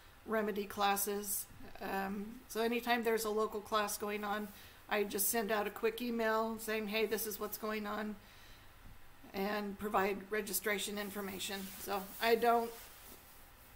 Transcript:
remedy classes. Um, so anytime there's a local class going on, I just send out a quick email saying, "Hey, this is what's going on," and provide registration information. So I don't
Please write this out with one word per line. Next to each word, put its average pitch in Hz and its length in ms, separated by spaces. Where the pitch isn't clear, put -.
remedy 208 380
classes. 202 840
Um, 196 680
so 214 140
anytime 233 420
there's 220 220
a 214 40
local 214 300
class 208 380
going 208 260
on, 208 240
I 208 140
just 202 260
send 220 220
out 208 160
a - 20
quick 226 320
email 226 560
saying, 214 300
"Hey, 214 180
this 220 220
is 208 120
what's 208 200
going 214 260
on," 208 300
and 202 420
provide 196 400
registration 208 680
information. 196 640
So 190 200
I 233 160
don't 233 360